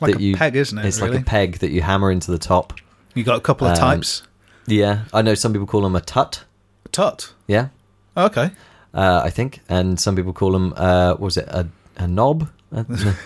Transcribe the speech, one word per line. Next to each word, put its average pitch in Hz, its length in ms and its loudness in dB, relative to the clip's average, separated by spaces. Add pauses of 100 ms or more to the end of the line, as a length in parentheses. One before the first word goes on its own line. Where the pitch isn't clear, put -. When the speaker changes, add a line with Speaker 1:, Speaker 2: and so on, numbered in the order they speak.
Speaker 1:
Like 139 120 2
Speaker 2:
that - 60 -4
Speaker 1:
a 98 40 -2
Speaker 2:
you 98 120 0
Speaker 1:
peg, 147 200 0
isn't 131 220 -2
it, 107 80 -4
Speaker 2:
It's 98 160 -2
like 101 100 -2
Speaker 1:
really? 127 100 0
Speaker 2:
a 127 40 -8
peg 92 340 0
that 85 120 -2
you 87 100 0
hammer 98 300 2
into 90 200 -2
the 87 60 0
top. - 360 0 (420)
Speaker 1:
You 120 80 -2
got 120 140 0
a - 40 -10
couple 135 260 0
of 87 60 4
Speaker 2:
Um, 82 60 4
Speaker 1:
types. - 440 0 (420)
Speaker 2:
Yeah, 104 380 2 (100)
I 110 80 2
know 110 120 2
some 107 200 0
people 98 140 -2
call 104 140 0
them 95 140 0
a 87 60 0
tut. - 420 -2 (420)
Speaker 1:
A - 40 -20
tut? - 440 -4 (140)
Speaker 2:
Yeah. 117 220 2 (460)
Speaker 1:
Okay. 180 360 0 (420)
Speaker 2:
Uh, 92 300 4
I 82 60 -2
think, 127 300 -6 (100)
and 90 300 0
some 98 160 0
people 92 180 -2
call 95 180 0
them, 92 240 0
uh, 90 360 4
what - 80 -2
was 98 180 -4
it, - 120 -4
a, 87 180 -4 (300)
a 87 100 -4
knob? 139 420 0 (220)
A, 107 80 -6
Speaker 1:
<laughs> 113 60 -4 (400)